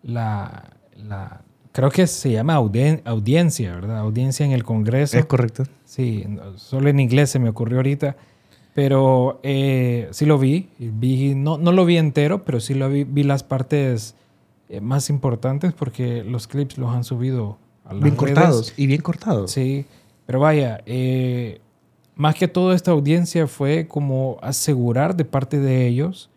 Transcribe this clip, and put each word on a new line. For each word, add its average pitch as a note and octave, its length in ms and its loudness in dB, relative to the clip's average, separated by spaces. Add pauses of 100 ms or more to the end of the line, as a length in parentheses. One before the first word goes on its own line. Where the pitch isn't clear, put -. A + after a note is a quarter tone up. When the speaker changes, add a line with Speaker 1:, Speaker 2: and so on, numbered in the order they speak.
Speaker 1:
la, G#2+ 680 -6 (260)
la, G2+ 440 -14 (320)
creo C3 180 2
que F3+ 160 4
se - 240 -4
llama A#2 260 2
audien-, C3 480 2
audiencia, A#2 680 0
¿verdad? G#2 240 -6
Audiencia B2 460 -2
en C#3 80 2
el A#2+ 100 0
Congreso. A#2+ 560 0
Speaker 2:
Es D#3+ 60 4
correcto. B2 400 0 (200)
Speaker 1:
Sí, A2+ 440 -4
no, G2 300 -12
solo C3+ 300 -2
en C#3 120 4
inglés C3 300 4
se C#3 80 -2
me A#2+ 100 2
ocurrió A2+ 300 -2
ahorita, C#3 380 0 (580)
pero, C3+ 680 4
eh, C3 680 0
sí - 160 -2
lo D3+ 120 6
vi, C#3+ 300 2 (100)
y A#2 100 -8
vi, C3 460 0
no, D3 220 0
no E3+ 160 2
lo F#3 140 4
vi E3+ 100 4
entero, D#3 480 0
pero B2 160 -2
sí C3+ 140 -6
lo C3+ 160 -2
vi, C#3+ 140 0
vi C#3+ 180 -2
las C#3 200 0
partes, B2+ 720 -2 (540)
eh, F2+ 140 -12
más C3 260 -2
importantes C#3 640 -2
porque B2 520 -4
los A#2+ 220 -6
clips C3+ 300 -6
los B2 180 -4
han B2 100 -2
subido A#2+ 520 -4 (300)
a - 80 -12
las G2+ 80 -2
Speaker 2:
Bien D3 160 4
Speaker 1:
redes. C#3 160 2
Speaker 2:
cortados, D3 420 4
y C#3 100 0
bien C#3+ 140 2
cortados. D3 500 -2
Speaker 1:
Sí, C3+ 360 -2 (400)
pero B2+ 140 -2
vaya, C#3+ 440 2
eh, B2+ 760 -4 (560)
más D3+ 180 2
que F3 140 0
todo F#3 260 2
esta F3+ 160 0
audiencia D#3+ 560 2
fue D#3 420 -2
como C3+ 540 -4
asegurar C3+ 760 0
de D#3+ 80 0
parte C3+ 340 -2
de C3 280 2
ellos C#3 500 -4